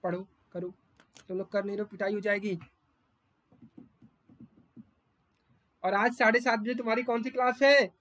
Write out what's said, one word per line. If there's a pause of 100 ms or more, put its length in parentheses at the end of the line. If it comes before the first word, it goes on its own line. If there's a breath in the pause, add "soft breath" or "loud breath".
पढ़ो (260)
करो, (540)
तुम
लोग
कर
नहीं
रहो
पिटाई
हो
जाएगी। (3250)
और
आज
साढ़े
सात
बजे
तुम्हारी
कौन
सी
class
है?